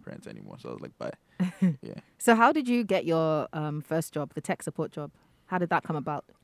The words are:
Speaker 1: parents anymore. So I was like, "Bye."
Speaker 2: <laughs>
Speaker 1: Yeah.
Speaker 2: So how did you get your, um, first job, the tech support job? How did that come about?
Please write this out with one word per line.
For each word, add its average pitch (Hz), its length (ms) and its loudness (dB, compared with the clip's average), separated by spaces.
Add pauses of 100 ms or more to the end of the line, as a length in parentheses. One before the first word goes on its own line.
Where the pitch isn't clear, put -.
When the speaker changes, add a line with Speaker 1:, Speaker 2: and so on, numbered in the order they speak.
Speaker 1:
parents - 240 -14
anymore. 50 320 -16
So - 100 -12
I - 20 -10
was 55 80 -12
like, - 180 -14
"Bye." - 140 -6 (260)
Speaker 2:
<laughs> 180 440 2
Speaker 1:
Yeah. - 180 -12 (180)
Speaker 2:
So 233 160 6
how 233 180 6
did 294 160 0
you 240 160 2
get 190 200 2
your, 160 480 2
um, 151 300 -4
first - 320 -2
job, 143 200 -4
the 151 60 -8
tech - 220 -4
support 156 300 -6
job? 147 180 -10 (360)
How 185 120 -2
did 175 120 0
that 165 120 2
come 160 140 -2
about? 147 280 -4 (200)